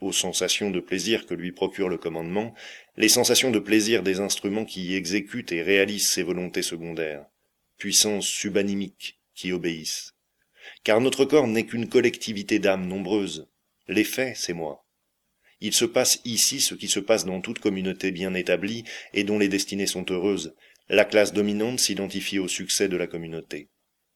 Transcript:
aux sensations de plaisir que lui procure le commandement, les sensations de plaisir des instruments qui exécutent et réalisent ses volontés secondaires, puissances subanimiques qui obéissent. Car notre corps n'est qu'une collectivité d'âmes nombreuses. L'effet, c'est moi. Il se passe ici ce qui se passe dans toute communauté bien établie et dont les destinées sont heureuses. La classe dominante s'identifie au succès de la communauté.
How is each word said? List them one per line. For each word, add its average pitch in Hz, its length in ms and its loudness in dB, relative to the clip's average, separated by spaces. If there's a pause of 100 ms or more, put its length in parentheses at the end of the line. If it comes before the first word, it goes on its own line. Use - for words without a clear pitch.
aux 98 100 -2
sensations 92 600 0
de 90 100 -2
plaisir 95 440 0
que - 80 -6
lui 87 200 -6
procure 95 340 -2
le 87 100 -2
commandement, 85 560 -4 (440)
les 107 100 4
sensations 123 420 4
de 107 100 4
plaisir 104 440 2
des 92 160 0
instruments 101 460 -2
qui 92 300 -6
exécutent 101 580 -4
et 82 80 -2
réalisent 98 480 4
ses 92 140 0
volontés 90 400 -2
secondaires, 80 600 -6 (520)
puissances 101 500 0
subanimiques 101 920 -2 (160)
qui 92 180 -4
obéissent. 82 640 -4 (680)
Car 110 160 6
notre 131 240 4
corps 135 240 4
n'est 110 180 2
qu'une 117 220 -4
collectivité 110 720 2
d'âmes 95 280 2
nombreuses. 92 600 -2 (400)
L'effet, 107 480 0
c'est - 180 -6
moi. 80 320 -8 (760)
Il 104 120 -4
se - 120 4
passe - 400 2
ici 123 340 0
ce - 160 0
qui - 140 -8
se - 100 0
passe 98 260 2
dans 92 140 -4
toute 113 200 -8
communauté 95 520 -2
bien 92 220 -2
établie 92 500 0 (300)
et 101 100 2
dont 104 160 0
les 101 80 6
destinées 98 400 0
sont 92 220 -4
heureuses. 90 460 0 (340)
La 104 160 6
classe 104 260 4
dominante 104 480 0
s'identifie 98 600 -2
au 90 100 -2
succès 98 400 0
de 90 80 -2
la 87 100 -2
communauté. 82 640 -10 (460)